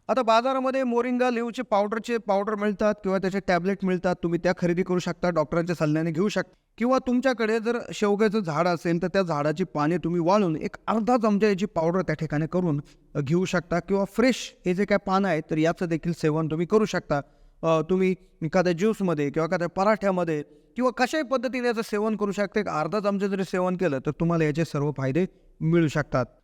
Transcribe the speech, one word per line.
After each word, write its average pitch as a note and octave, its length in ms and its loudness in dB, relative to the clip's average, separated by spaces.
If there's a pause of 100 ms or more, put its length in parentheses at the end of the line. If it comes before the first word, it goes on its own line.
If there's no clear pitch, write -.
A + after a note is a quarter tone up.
आता A#3+ 140 0
बाजारामध्ये C4 640 2
मोरिंगा B3 460 0
लीव्हचे A#3 320 -4
पावडरचे G#3+ 560 0
पावडर G3+ 360 -2
मिळतात G#3 480 0
किंवा F#3+ 160 0
त्याचे F#3+ 300 -2
टॅबलेट F#3 340 2
मिळतात, F#3 400 0
तुम्ही E3+ 200 0
त्या F3+ 160 2
खरेदी F3 240 0
करू F3+ 160 0
शकता, F3 320 -2
डॉक्टरांच्या E3 460 0
सल्ल्याने D#3+ 340 0
घेऊ E3+ 180 0
शकता. - 260 -4 (240)
किंवा B3+ 200 2
तुमच्याकडे A#3+ 640 0
जर A#3+ 180 -2 (140)
शेवग्याचं G#3 480 2
झाड D#3+ 280 0
असेल, F3 340 0
तर F#3 60 0
त्या G3 140 2
झाडाची D#3 420 0
पाने D#3+ 340 0
तुम्ही E3+ 220 -2
वाळून F3 360 2
एक - 200 -8 (100)
अर्धा A3+ 360 2
चमचा G#3 240 2
याची G3+ 200 0
पावडर E3+ 360 0
त्या E3 120 -2
ठिकाणी D3+ 320 -4
करून, E3+ 340 0 (340)
अ, D3 60 -2
घेऊ E3 240 0
शकता. F3 360 -2
किंवा G3 240 -2
फ्रेश - 520 0 (100)
हे F3+ 80 0
जे G3+ 100 0
काय G3+ 140 0
पानं G3 300 0
आहेत, D#3+ 220 0
तर D#3+ 80 -2
याचं E3 280 0
देखील E3+ 260 -2
सेवन D#3+ 340 0
तुम्ही D#3+ 200 -2
करू G#3+ 180 2
शकता. E3 360 -2 (420)
अ, D#3+ 280 2
तुम्ही F#3 240 2 (280)
एखाद्या F3 300 2
ज्यूसमध्ये F3 580 0
किंवा D#3+ 160 -2
एखाद्या E3+ 220 -2
पराठ्यामध्ये F#3 720 0 (340)
किंवा B3+ 140 0
कशाही C4 340 -2
पद्धतीने B3 420 -4
याचं A3+ 160 -2
सेवन G#3+ 340 -2
करू G3+ 160 -2
शकता. G3+ 280 -2
एक F#3+ 80 -4
अर्धा D#3+ 320 -2
चमचा G3 260 0
जरी G3 180 -2
सेवन F3+ 320 -2
केलं, E3 220 0
तर D3+ 120 -4
तुम्हाला E3 340 0
याचे D3+ 200 0
सर्व D3 320 -2
फायदे C3+ 300 0 (340)
मिळू D#3+ 280 4
शकतात. C3+ 380 -2 (180)